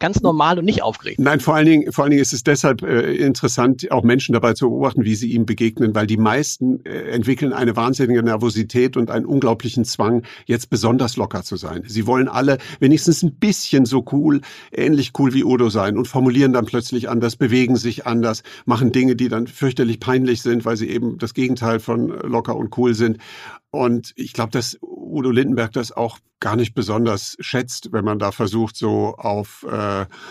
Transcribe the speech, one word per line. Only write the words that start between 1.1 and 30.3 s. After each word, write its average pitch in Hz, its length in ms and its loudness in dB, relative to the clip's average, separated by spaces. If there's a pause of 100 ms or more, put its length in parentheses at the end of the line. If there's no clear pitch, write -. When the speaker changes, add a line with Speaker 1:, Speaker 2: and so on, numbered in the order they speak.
Speaker 2:
Nein, 143 180 2
vor 156 160 0
allen 156 120 4
Dingen, 151 260 4
vor 147 100 0
allen 143 80 2
Dingen 143 120 4
ist 123 100 -2
es 123 100 -6
deshalb, 139 400 2
äh, 143 320 0
interessant, 131 800 0
auch 123 100 0
Menschen 120 300 2
dabei 113 220 2
zu 123 160 0
beobachten, 127 340 0
wie 110 100 0
sie 113 160 -4
ihm 117 160 0
begegnen, 113 480 0
weil 107 140 0
die 107 80 0
meisten, 127 680 0
äh, - 260 -10
entwickeln 123 420 0
eine 117 240 0
wahnsinnige 120 480 2
Nervosität 117 720 0
und 120 120 0
einen - 180 -4
unglaublichen 120 580 0
Zwang, 117 400 0 (220)
jetzt 117 220 -2
besonders 120 480 0
locker 95 280 -4
zu - 100 -10
sein. 87 320 -10
Sie 110 220 -4
wollen 131 180 2
alle 135 320 0 (220)
wenigstens 151 420 4
ein 165 140 0
bisschen - 480 2
so 127 260 0
cool, 143 300 2 (320)
ähnlich 143 440 0
cool 139 160 2
wie 131 120 2
Udo 123 240 4
sein 104 280 0
und 123 120 -2
formulieren 131 440 4
dann 123 140 2
plötzlich 120 420 -4
anders, 117 280 -2
bewegen 123 400 2
sich 110 280 -4
anders, 117 380 -2 (220)
machen 123 260 2
Dinge, 127 240 2
die 123 140 -2
dann 113 180 -4
fürchterlich 127 540 -2
peinlich 127 420 0
sind, 120 220 0
weil 113 120 -2
sie 110 120 -6
eben 117 280 -4
das - 180 -8
Gegenteil 120 440 0
von 117 220 -4
locker 117 560 -4
und 113 220 -8
cool 123 160 4
sind. 113 240 0 (520)
Und 123 460 -2
ich - 160 -10
glaub, 113 200 -4
dass - 280 -4
Udo - 500 -6
Lindenberg 117 420 0
das 120 200 -6
auch 117 260 -6 (220)
gar 101 160 -2
nicht 117 160 -2
besonders 110 680 -2
schätzt, - 520 -6
wenn 104 140 -2
man 107 120 -2
da 101 140 -2
versucht, 110 420 -2
so 107 440 -2
auf, 104 520 -6
äh, 101 320 -4 (280)